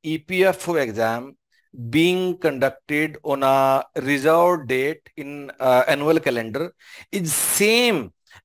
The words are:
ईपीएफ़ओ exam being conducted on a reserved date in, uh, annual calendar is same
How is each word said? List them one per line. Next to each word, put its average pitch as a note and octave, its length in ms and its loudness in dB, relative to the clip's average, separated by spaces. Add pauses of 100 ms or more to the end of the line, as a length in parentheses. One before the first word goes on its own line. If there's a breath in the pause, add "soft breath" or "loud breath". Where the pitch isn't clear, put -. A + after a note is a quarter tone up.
ईपीएफ़ओ F3 720 -2
exam A#2 520 -2 (420)
being E3+ 600 0 (120)
conducted D3 720 -2 (120)
on C#3 160 -2
a C3+ 380 4 (180)
reserved D#3 680 2
date C3 420 -4 (100)
in, C#3 100 -12 (320)
uh, B2+ 280 4
annual D3+ 300 2
calendar B2 480 -4 (480 loud breath)
is E3+ 160 -4 (280)
same A3 420 2 (440 soft breath)